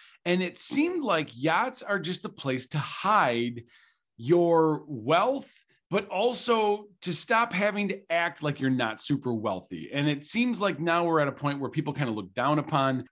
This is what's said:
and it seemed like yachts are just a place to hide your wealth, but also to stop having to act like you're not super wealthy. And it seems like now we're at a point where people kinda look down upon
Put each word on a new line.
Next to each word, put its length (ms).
and 200
it 160
seemed 440
like 300
yachts 480
are 180
just 260
a 40
place 380
to 100
hide 840
your 720
wealth, 640
but 200
also 800
to 120
stop 400
having 340
to 120
act 320
like 160
you're 100
not 320
super 320
wealthy. 600
And 140
it 180
seems 360
like 180
now 260
we're 160
at 80
a 20
point 160
where 120
people 220
kinda 180
look 220
down 260
upon 520